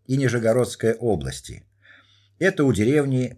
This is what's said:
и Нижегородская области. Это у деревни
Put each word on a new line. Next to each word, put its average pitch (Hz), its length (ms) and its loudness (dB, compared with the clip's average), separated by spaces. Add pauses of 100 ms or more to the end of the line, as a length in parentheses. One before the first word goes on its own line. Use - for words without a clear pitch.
и 131 100 -2
Нижегородская 117 800 0
области. 85 720 -6 (720)
Это 190 260 0
у 135 80 4
деревни 127 640 0